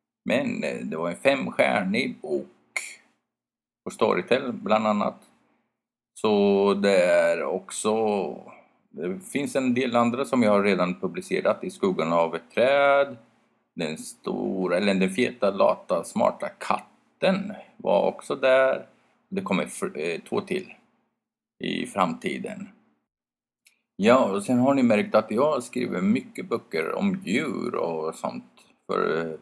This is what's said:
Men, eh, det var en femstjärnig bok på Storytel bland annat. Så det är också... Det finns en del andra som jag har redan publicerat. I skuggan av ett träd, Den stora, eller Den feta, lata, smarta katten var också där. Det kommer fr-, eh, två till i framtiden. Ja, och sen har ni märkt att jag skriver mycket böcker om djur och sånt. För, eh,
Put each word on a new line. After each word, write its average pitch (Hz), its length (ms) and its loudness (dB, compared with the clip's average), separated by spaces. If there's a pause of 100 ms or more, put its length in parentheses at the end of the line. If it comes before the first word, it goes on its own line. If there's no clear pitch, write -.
(260)
Men, 113 380 -2
eh, 62 200 -4
det 73 140 -8
var 85 120 -4
en 87 60 -8
femstjärnig 107 1040 0
bok - 580 -8 (1040)
på 95 60 -8
Storytel 117 640 0
bland 107 340 0
annat. - 420 -2 (840)
Så 101 600 4
det 98 300 4
är 85 400 4
också... 95 500 -4 (960)
Det 90 300 -8
finns 131 360 -6
en 131 180 0
del 120 220 0
andra 120 300 0
som 127 180 2
jag 104 80 4
har 101 120 4
redan 92 360 2
publicerat. 92 640 -2
I - 60 -8
skuggan 85 440 -2
av 82 220 2
ett - 180 -10
träd, 139 640 2 (580)
Den 78 220 -6
stora, 95 800 -4
eller 98 160 2
Den 95 160 2
feta, 104 420 0
lata, 98 520 0
smarta - 460 -2
katten - 1040 -4 (240)
var 92 300 2
också - 280 -6
där. 131 500 2 (440)
Det 95 120 -4
kommer 90 240 -2
fr-, - 340 -8
eh, 80 200 -4 (100)
två 120 120 -2
till - 320 -6 (840)
i 85 260 -4
framtiden. 78 840 -4 (1300)
Ja, 110 360 4
och 101 120 -2
sen 123 160 2
har 135 140 4
ni 135 100 2
märkt 104 320 2
att 110 160 4
jag 131 320 0
skriver - 380 -4
mycket 113 480 0
böcker 82 440 -4
om 95 320 0
djur 87 500 -2
och 80 400 -4
sånt. - 300 -8 (420)
För, 85 400 0
eh, 80 140 -8